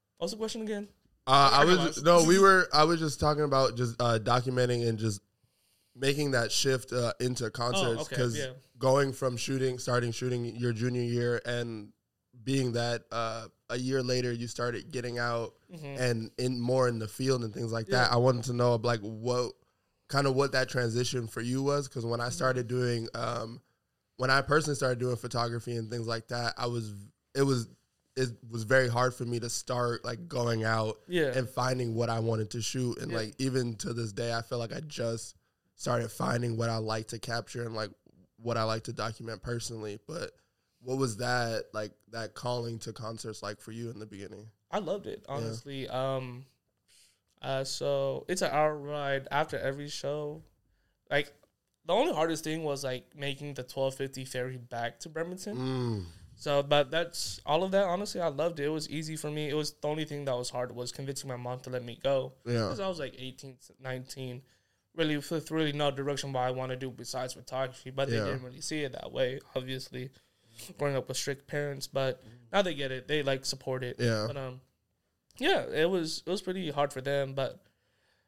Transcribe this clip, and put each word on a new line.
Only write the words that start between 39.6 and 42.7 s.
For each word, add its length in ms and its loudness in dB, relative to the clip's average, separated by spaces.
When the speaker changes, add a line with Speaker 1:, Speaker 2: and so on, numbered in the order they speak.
Speaker 2:
But 240 -8
what 200 -4
was 180 0
that, 580 -2
like, 180 -6
that 240 -8
calling 460 -4